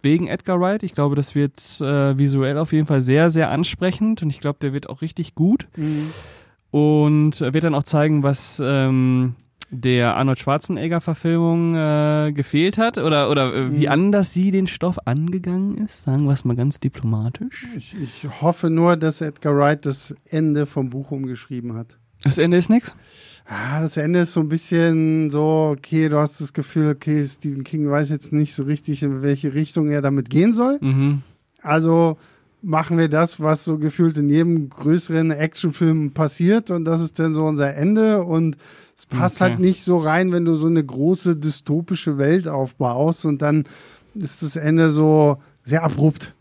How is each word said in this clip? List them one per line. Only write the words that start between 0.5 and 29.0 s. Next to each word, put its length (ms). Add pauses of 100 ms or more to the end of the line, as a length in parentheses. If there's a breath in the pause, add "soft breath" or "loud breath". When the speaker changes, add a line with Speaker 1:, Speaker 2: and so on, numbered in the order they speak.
Speaker 1:
Wright. 220
Ich 120
glaube, 200
das 200
wird, 260 (200)
äh, 380
visuell 400
auf 140
jeden 140
Fall 140
sehr, 300
sehr 200
ansprechend 720
und 80
ich 100
glaube, 200
der 120
wird 180
auch 100
richtig 340
gut. 420
Speaker 2:
Mhm. 340 (600 loud breath)
Speaker 1:
Und, 720
äh, 140
wird 100
dann 100
auch 100
zeigen, 380
was, 400
ähm, 720 (360)
der 460
Arnold 240
Schwarzenegger-Verfilmung, 1300
äh, 580
gefehlt 460
hat 200
oder, 320
oder, 240
äh, 180
wie 140
Speaker 2:
Mhm. 60
Speaker 1:
anders 400
sie 180
den 160
Stoff 380
angegangen 760
ist, 260
sagen 240
wir's 160
mal 120
ganz 240
diplomatisch. 880 (100)
Speaker 2:
Ich, 240
ich 260 (140)
hoffe 300
nur, 260
dass 240
Edgar 360
Wright 300
das 280 (140)
Ende 380
vom 240
Buch 200
umgeschrieben 640
hat. 220 (260)
Speaker 1:
Das 160
Ende 180
ist 140
nix? 240 (520 loud breath)
Speaker 2:
Ah, 340
das 180
Ende 220
ist 120
so 80
ein 80
bisschen 800
so, 460
okay, 320
du 100
hast 220
das 140
Gefühl, 360
okay, 360
Stephen 380
King 260
weiß 200
jetzt 220
nicht 220
so 80
richtig, 400